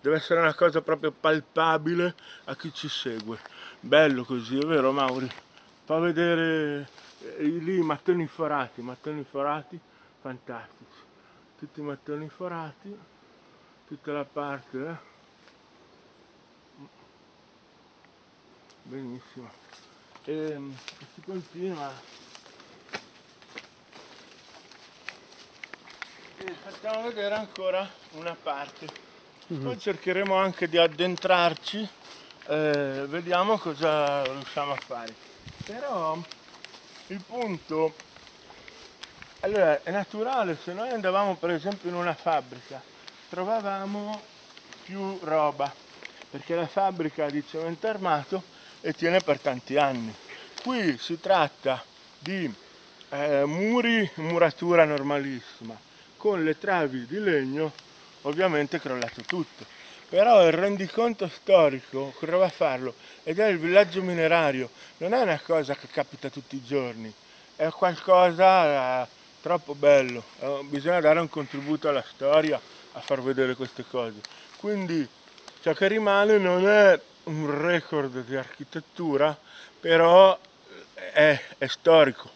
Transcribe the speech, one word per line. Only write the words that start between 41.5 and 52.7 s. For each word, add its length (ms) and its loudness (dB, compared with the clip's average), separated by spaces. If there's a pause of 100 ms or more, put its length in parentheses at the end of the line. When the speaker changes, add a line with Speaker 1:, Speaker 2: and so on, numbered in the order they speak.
Speaker 1:
esempio 380 -6
in 80 -8
una 180 -2
fabbrica, 640 -6 (480)
trovavamo 920 -6 (640)
più 380 -8
roba, 480 0 (600)
perché 240 -8
la 120 -2
fabbrica 600 -2
è 40 -4
di 160 -4
cemento 400 -8
armato 560 -2 (380)
e 120 -4
tiene 280 2
per 200 0
tanti 360 -4
anni. 380 0 (480)
Qui 360 -2
si 220 -8
tratta 600 0 (360)
di, 340 -6 (580)